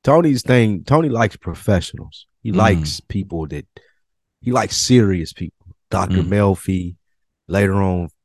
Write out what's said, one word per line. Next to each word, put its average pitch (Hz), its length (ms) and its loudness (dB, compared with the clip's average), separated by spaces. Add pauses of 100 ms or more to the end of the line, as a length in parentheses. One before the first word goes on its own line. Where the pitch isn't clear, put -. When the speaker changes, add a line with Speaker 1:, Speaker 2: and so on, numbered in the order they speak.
Speaker 1:
Tony's 147 400 2
thing, 113 420 2
Tony 151 240 2
likes 113 260 -2
professionals. - 880 -4 (160)
He 113 100 -6
Speaker 2:
Mm. 90 40 -2
Speaker 1:
likes 87 460 0
people 85 460 -8
that, 73 180 -12 (760)
he 120 100 -4
likes 113 240 -2
serious 98 560 2
people. - 340 -14 (240)
Doctor 92 280 -2
Speaker 2:
Mm. 85 100 0
Speaker 1:
Melfi, 95 680 0 (520)
later 98 340 0
on 90 280 -2 (160)